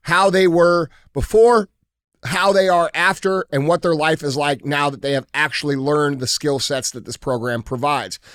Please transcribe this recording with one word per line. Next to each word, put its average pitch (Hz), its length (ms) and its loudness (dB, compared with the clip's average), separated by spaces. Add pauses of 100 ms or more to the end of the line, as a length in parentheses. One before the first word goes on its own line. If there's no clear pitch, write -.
how 185 260 4
they 190 180 4
were 175 440 2 (240)
before, 220 560 4 (560)
how 185 260 0
they 190 160 2
are 180 260 2
after, 190 560 -2
and 143 160 -2
what 175 160 0
their 170 120 0
life 156 280 0
is 139 140 -4
like 143 280 -2
now 143 260 -2
that 139 120 -10
they 139 100 -2
have 135 200 -2
actually 147 440 -2
learned 143 440 -2
the 123 60 -6
skill 143 320 -2
sets 131 320 -6
that 117 160 -14
this - 100 -14
program 120 460 -4
provides. 127 560 -6 (160)